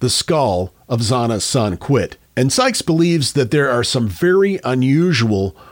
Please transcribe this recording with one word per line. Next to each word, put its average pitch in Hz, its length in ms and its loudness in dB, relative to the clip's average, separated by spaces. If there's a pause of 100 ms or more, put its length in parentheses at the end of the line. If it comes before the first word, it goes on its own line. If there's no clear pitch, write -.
the 127 100 0
skull 104 640 0 (160)
of 120 100 -2
Zana's 117 460 -2
son, 107 320 -2
Quit. 120 400 -2 (200)
And 131 160 0
Sykes 254 300 0
believes 165 520 0
that 131 180 0
there 143 180 2
are 120 140 0
some 117 240 -2
very 185 560 0
unusual 127 920 0 (180)